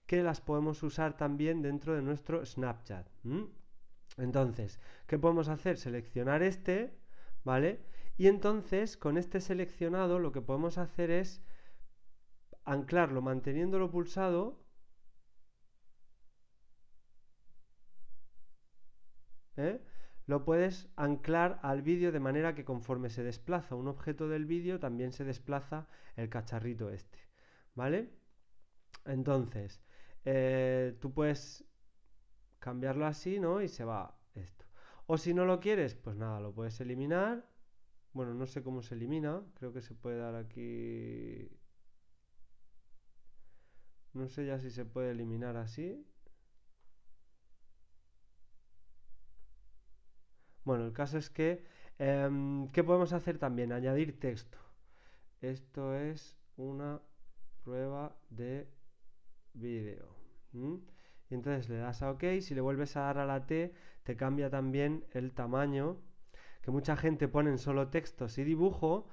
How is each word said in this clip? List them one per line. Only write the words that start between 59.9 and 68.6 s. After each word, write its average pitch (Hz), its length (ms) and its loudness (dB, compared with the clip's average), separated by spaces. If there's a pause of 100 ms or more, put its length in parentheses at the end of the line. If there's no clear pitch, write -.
¿M? 143 240 -4 (500)
Y 127 60 -6
entonces 123 340 -2
le 117 80 -4
das 120 260 -4
a 135 100 0
OK. 135 120 -4 (160)
Si 170 140 -6
le 131 60 0
vuelves 139 360 0
a 143 40 2
dar 139 180 0
a 139 80 2
la 135 200 0
T, 170 280 0 (300)
te 123 120 -4
cambia 135 340 2
también 139 600 2
el 127 220 -2
tamaño, 139 680 0 (640)
que - 80 0
mucha 143 260 2
gente 151 320 4
pone 147 300 4
solo 139 300 2
textos 135 500 -2
y 135 60 2
dibujo, 170 680 4